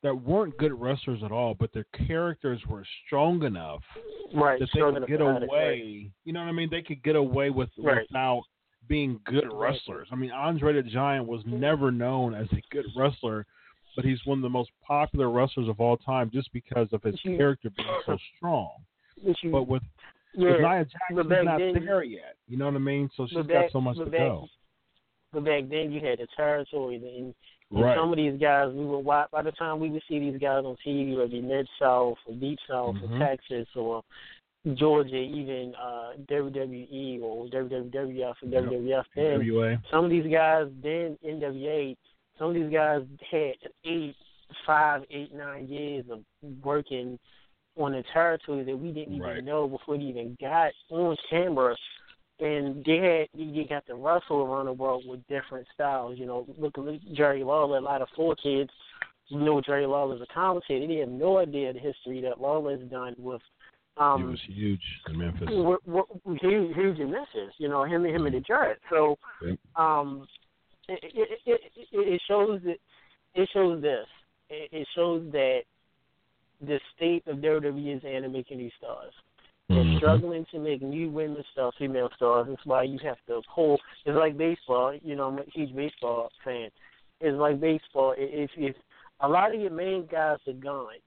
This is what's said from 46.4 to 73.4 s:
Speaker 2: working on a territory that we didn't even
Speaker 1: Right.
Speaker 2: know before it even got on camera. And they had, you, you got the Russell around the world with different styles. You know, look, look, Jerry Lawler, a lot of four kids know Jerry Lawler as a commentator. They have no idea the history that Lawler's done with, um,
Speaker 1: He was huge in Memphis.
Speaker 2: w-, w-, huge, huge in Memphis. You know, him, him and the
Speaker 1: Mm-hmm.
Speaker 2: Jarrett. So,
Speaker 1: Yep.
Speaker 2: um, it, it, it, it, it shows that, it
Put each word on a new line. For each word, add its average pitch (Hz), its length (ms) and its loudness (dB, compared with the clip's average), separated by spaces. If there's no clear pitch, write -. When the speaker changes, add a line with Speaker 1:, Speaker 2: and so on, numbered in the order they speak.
Speaker 2:
working 135 560 -4
on 143 180 -2
a 127 80 -4
territory 160 520 0
that 131 120 -4
we 165 140 -6
didn't 151 240 -8
even 90 140 -6
Speaker 1:
Right. 85 160 -8
Speaker 2:
know 147 240 0
before 135 260 -6
it 143 80 -4
even 123 380 -8
got 151 320 2
on 165 260 0
camera. 147 460 2
And 147 460 -2
they 160 100 6
had, 165 380 4
you, 156 180 -8
you 147 160 -4
got 147 180 -6
the 123 80 -10
Russell 147 460 2
around 135 240 -2
the 131 80 -4
world 127 340 -2
with 127 220 -12
different 135 460 -8
styles. 131 440 -2
You 127 60 -8
know, 123 220 -6
look, 151 220 -4
look, 147 200 -8
Jerry 143 320 2
Lawler, 143 320 2
a 131 60 2
lot 139 180 -2
of 131 160 -4
four 160 180 2
kids 139 360 0
know 147 300 2
Jerry 143 240 0
Lawler 139 300 0
as 120 80 -12
a 120 100 -16
commentator. 175 540 0
They 160 140 -2
have 127 100 -4
no 160 260 2
idea 143 380 0
the 127 40 -12
history 131 440 -8
that 127 180 -4
Lawler's 143 480 -2
done 127 300 -8
with, 123 240 -10
um, 143 240 4
Speaker 1:
He 90 40 -4
was 80 200 -8
huge 101 340 -2
in 80 80 -6
Memphis. 87 300 -4
Speaker 2:
w-, 180 380 2
w-, 175 540 -2
huge, 185 340 2
huge 185 240 2
in 139 120 -2
Memphis. 117 480 -6
You 147 100 -4
know, 139 160 2
him, 170 220 0
him 165 180 0
and 135 100 0
the 127 40 0
Speaker 1:
Mm-hmm. 131 80 -6
Speaker 2:
Jarrett. 233 420 2
So, 151 300 4
Speaker 1:
Yep. 90 140 -4
Speaker 2:
um, 147 500 2
it, 190 160 -4
it, 220 400 -2
it, 233 160 2
it, - 160 -20
it 202 340 0
shows 202 360 2
that, 175 160 -4
it 185 180 2